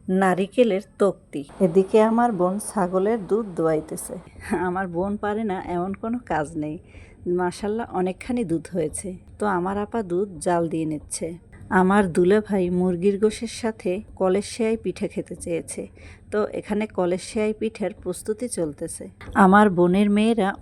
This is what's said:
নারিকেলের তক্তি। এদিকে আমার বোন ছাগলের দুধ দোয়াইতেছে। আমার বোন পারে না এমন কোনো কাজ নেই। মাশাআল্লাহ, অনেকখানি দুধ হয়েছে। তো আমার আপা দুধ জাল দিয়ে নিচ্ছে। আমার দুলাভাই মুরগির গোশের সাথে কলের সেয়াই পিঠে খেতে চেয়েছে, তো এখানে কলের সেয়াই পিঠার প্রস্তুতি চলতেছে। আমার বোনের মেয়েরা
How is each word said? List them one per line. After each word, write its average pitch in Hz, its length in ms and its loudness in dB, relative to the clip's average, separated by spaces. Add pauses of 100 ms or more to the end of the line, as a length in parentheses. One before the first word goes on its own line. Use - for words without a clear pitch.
(240)
নারিকেলের 190 600 2 (180)
তক্তি। 175 400 0 (240)
এদিকে 185 320 4 (120)
আমার 233 200 4 (100)
বোন 180 160 2 (140)
ছাগলের 190 500 0 (100)
দুধ 214 160 0 (120)
দোয়াইতেছে। 160 580 -2 (520)
আমার 185 180 -2 (100)
বোন 190 160 -2 (120)
পারে 208 280 -2
না 185 60 -4 (180)
এমন 180 160 -2 (100)
কোনো 233 160 -4 (140)
কাজ 151 160 0 (160)
নেই। 151 120 -6 (640)
মাশাআল্লাহ, 202 460 -4 (140)
অনেকখানি 208 520 -4
দুধ 160 140 -2 (100)
হয়েছে। 165 340 -4 (300)
তো - 40 -2 (140)
আমার 190 180 -2 (100)
আপা 233 140 -6 (120)
দুধ 196 180 -2 (160)
জাল 170 180 2 (100)
দিয়ে 160 180 -2
নিচ্ছে। - 360 -8 (540)
আমার 196 220 4 (120)
দুলাভাই 196 500 4 (140)
মুরগির 185 440 0
গোশের 220 380 -2
সাথে 220 300 -4 (280)
কলের 190 340 2
সেয়াই 220 300 0
পিঠে 185 300 -4
খেতে 175 300 -8
চেয়েছে, 165 380 -6 (500)
তো 214 80 0 (200)
এখানে 208 240 -2 (140)
কলের 180 320 0
সেয়াই 214 300 -2
পিঠার 214 340 -4 (100)
প্রস্তুতি 214 440 -6 (100)
চলতেছে। 160 480 -6 (400)
আমার 208 220 8 (100)
বোনের 180 400 6
মেয়েরা 220 320 2 (120)